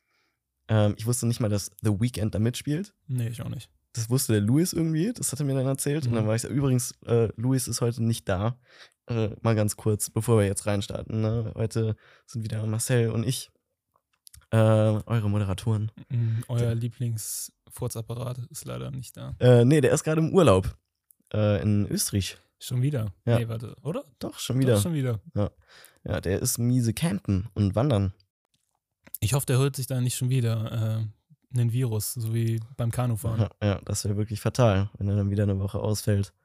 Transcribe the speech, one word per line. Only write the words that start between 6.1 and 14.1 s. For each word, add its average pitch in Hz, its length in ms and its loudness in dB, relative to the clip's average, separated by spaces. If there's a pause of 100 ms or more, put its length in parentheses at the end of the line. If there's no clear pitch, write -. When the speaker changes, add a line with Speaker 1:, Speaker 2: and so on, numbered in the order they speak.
Speaker 1:
dann 110 100 2
Speaker 2:
Mhm. 107 40 0
Speaker 1:
war 107 60 2
ich 117 80 0
so, - 60 -8
übrigens, 127 480 0 (100)
äh, 117 300 2
Louis 127 320 0
ist 113 120 -4
heute 120 220 0
nicht 117 260 -2
da. 101 300 0 (480)
Äh, 113 220 -2 (120)
mal 113 140 2
ganz 107 220 2
kurz, - 340 -2
bevor 113 280 2
wir 101 80 6
jetzt 98 200 -2
reinstarten, 104 540 -2
ne? 110 340 -2
Heute 110 400 -2 (320)
sind 113 160 -8
wieder 110 240 -4
Marcel 117 440 0
und 113 140 -2
ich, - 280 -4 (960)